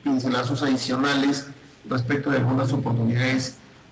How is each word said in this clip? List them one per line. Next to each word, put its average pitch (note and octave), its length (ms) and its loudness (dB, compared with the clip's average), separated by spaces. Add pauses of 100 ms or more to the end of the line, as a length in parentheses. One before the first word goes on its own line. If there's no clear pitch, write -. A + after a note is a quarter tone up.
pincelazos C3 600 0
adicionales C#3 880 0 (380)
respecto C#3 440 -2
de C3+ 80 2
algunas B2+ 340 2
oportunidades A#2+ 840 0 (340)